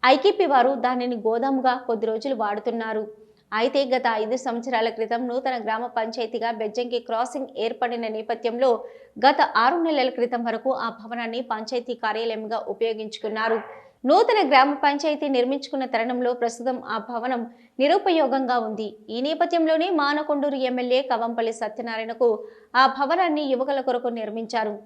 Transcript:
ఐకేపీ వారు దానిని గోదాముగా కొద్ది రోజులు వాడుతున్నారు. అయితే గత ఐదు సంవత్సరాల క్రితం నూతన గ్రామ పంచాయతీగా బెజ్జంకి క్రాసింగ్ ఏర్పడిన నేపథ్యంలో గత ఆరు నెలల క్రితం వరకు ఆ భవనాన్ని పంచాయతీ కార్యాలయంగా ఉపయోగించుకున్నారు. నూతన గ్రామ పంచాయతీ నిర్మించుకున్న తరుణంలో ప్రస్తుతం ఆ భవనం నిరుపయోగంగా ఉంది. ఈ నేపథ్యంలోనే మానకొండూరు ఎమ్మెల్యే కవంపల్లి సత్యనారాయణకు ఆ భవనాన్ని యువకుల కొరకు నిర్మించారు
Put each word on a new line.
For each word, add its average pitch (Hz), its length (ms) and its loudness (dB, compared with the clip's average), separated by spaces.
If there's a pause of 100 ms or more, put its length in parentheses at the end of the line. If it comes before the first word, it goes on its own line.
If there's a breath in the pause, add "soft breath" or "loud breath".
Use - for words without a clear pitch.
ఐకేపీ 269 440 6
వారు 262 240 6 (140)
దానిని 247 400 0
గోదాముగా 254 480 2 (140)
కొద్ది 226 240 0
రోజులు 226 320 -2
వాడుతున్నారు. 220 600 -2 (500 soft breath)
అయితే 247 280 2 (120)
గత 254 140 2 (140)
ఐదు 220 240 -2
సంవత్సరాల 233 520 0
క్రితం 226 320 -2
నూతన 254 260 -2 (100)
గ్రామ 220 200 -2 (120)
పంచాయతీగా 226 540 -4 (100)
బెజ్జంకి 240 460 -4
క్రాసింగ్ 247 440 -4 (140)
ఏర్పడిన 233 520 -4
నేపథ్యంలో 233 540 0 (540 loud breath)
గత - 160 6 (220)
ఆరు 294 240 4
నెలల 269 300 2
క్రితం 240 320 -2
వరకు 226 220 -2 (140)
ఆ 226 40 -4 (120)
భవనాన్ని 233 400 -6 (100)
పంచాయతీ 233 440 -6 (100)
కార్యాలయంగా 220 540 -2 (140)
ఉపయోగించుకున్నారు. 220 880 -2 (460 loud breath)
నూతన 427 360 6 (100)
గ్రామ 277 200 8 (140)
పంచాయతీ 294 420 2 (100)
నిర్మించుకున్న 269 480 -2 (100)
తరుణంలో 247 360 0 (100)
ప్రస్తుతం 233 360 -2 (180)
ఆ 220 40 -2 (120)
భవనం 240 320 -4 (380 loud breath)
నిరుపయోగంగా 277 760 2 (120)
ఉంది. 214 200 -6 (220)
ఈ 226 180 -6
నేపథ్యంలోనే 330 600 2 (120)
మానకొండూరు 285 600 0 (100)
ఎమ్మెల్యే 247 320 0 (100)
కవంపల్లి 226 480 -2
సత్యనారాయణకు 226 680 -2 (500 loud breath)
ఆ 269 40 10 (140)
భవనాన్ని 302 540 2
యువకుల 269 360 0
కొరకు 247 220 0 (100)
నిర్మించారు 220 540 -4 (120)